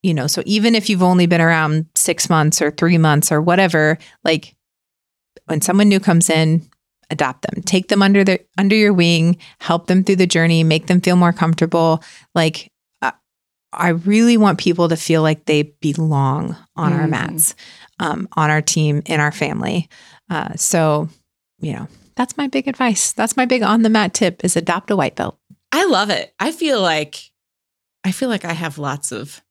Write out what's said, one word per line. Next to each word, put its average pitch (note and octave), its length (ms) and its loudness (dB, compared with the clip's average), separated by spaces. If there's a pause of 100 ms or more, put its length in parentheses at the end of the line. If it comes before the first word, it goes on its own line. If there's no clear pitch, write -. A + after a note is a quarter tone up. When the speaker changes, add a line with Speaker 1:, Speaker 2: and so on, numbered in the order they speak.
Speaker 1:
You F3+ 120 0
know, C#3 120 -4
so - 200 -4
even A3 280 0
if G#3 140 -2
you've F#3+ 140 0
only F3+ 240 4
been E3+ 140 2
around D#3+ 460 0 (100)
six - 340 -2
months D3+ 320 2
or D3 80 0
three E3 280 2
months D3+ 340 2
or D3+ 100 2
whatever, E3+ 560 2 (260)
like, - 300 -4 (920)
when D#3 140 -4
someone G3+ 280 2
new F#3+ 120 2
comes E3+ 300 2
in, D#3+ 380 2 (420)
adopt C#3 320 -4
them, - 200 -8
take F#3 260 -2
them G3 140 2
under G3 220 4
their, F#3+ 140 2 (200)
under G3+ 180 2
your G#3 160 4
wing, E3+ 460 2 (220)
help E3+ 260 -2
them F#3 180 2
through F#3+ 120 2
the F#3 100 4
journey, E3 380 2
make D#3+ 220 0
them F3+ 140 4
feel F3+ 160 2
more F3 160 4
comfortable. E3 720 0 (320)
Like, D#3+ 360 -2 (320)
uh, C3 100 -4 (600)
I E3+ 180 -2
really G#3 460 2
want G3+ 220 2
people E3+ 300 0
to E3 80 0
feel D#3+ 260 0
like D#3 240 0
they D3 340 0
belong D3 760 -2 (200)
on D3+ 160 -2
our - 100 0
Speaker 2:
Mm-hmm. D#3+ 80 -2
Speaker 1:
mats, D#3+ 440 -4 (440)
um, D#3+ 380 -6
on D3+ 140 0
our D3+ 120 0
team, D3+ 440 -2
in D#3+ 140 -2
our D3+ 120 0
family. - 560 -4 (420)
Uh, D#3+ 260 -6
so, D#3 520 0 (520)
you D3+ 120 -8
know, - 140 -10 (300)
that's C4 200 -6
my C#4+ 120 -4
big C4+ 200 -4
advice. B3 440 -2
That's A3 240 -4
my B3+ 100 0
big A#3+ 160 -2
on A3 200 2
the A3 80 2
mat G#3 240 0
tip, F3+ 300 -2
is F3+ 120 -2
adopt E3+ 340 -4
a G3+ 60 0
white D3 200 -2
belt. - 220 -8 (340)
Speaker 2:
I E4+ 140 0
love G#3 240 0
it. - 300 -6
I B3+ 120 -2
feel D4 300 -2
like, D#3 480 -4 (760)
I F#3+ 60 -2
feel B3+ 180 -6
like G3+ 160 -4
I E3+ 80 -8
have D#3+ 260 -8
lots C#3+ 340 -8
of A#2+ 280 -14 (100)